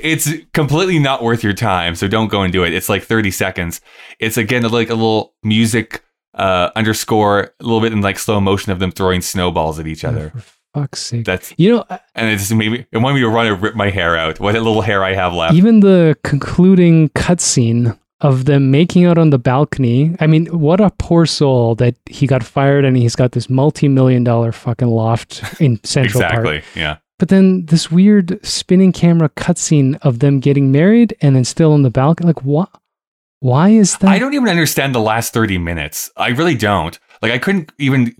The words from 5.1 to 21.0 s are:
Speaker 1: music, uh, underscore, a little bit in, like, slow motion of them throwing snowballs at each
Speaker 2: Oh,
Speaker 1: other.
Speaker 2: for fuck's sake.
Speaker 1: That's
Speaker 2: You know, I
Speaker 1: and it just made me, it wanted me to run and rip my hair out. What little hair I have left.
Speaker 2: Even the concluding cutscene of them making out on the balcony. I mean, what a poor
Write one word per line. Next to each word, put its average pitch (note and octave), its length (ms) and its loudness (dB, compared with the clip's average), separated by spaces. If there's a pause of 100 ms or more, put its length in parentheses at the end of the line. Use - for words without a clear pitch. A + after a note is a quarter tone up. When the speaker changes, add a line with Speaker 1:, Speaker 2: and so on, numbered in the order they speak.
Speaker 1:
music, A2 600 -2 (320)
uh, F#2 420 -2
underscore, G#2+ 840 -2
a - 40 -18
little A2+ 160 0
bit A2+ 120 -2
in, G#2+ 80 -2
like, G2 180 -4
slow G#2+ 220 -2
motion G2 320 -2
of F2+ 60 -6
them F#2 140 -4
throwing F#2 280 -2
snowballs E2+ 580 -4
at D#2+ 80 -10
each D#2 180 -10
Speaker 2:
Oh, - 60 -4
Speaker 1:
other. D2+ 200 -6
Speaker 2:
for A#2 120 -16 (320)
fuck's C#3+ 280 -8
sake. A#2 220 -8
Speaker 1:
That's - 340 -6
Speaker 2:
You G#3 180 2
know, G#3 140 -4
I F#3 80 -12 (160)
Speaker 1:
and A2 160 -4
it G#2 80 -2
just G2+ 160 -4
made A2 160 0
me, A#2+ 220 -6
it A2 60 -4
wanted C3+ 180 0
me C3 60 0
to A#2 60 2
run A#2 180 0
and G2+ 140 -2
rip G#2 140 -4
my G2+ 160 -2
hair E2+ 260 -2
out. E2 240 -4
What G#2 140 -2
little A2+ 280 0
hair G2+ 220 -2
I F#2+ 100 -2
have F2+ 200 -2
left. E2+ 200 0
Speaker 2:
Even G#3+ 260 4
the F3+ 420 4
concluding E3+ 880 2
cutscene A#2+ 880 -2 (220)
of C3 260 0
them C#3 240 2
making E3+ 340 2
out F3 120 4
on E3 140 4
the C#3 80 2
balcony. C3+ 800 0
I D#3 60 0
mean, D#3+ 200 4
what E3 340 0
a G3+ 180 4
poor E3+ 260 2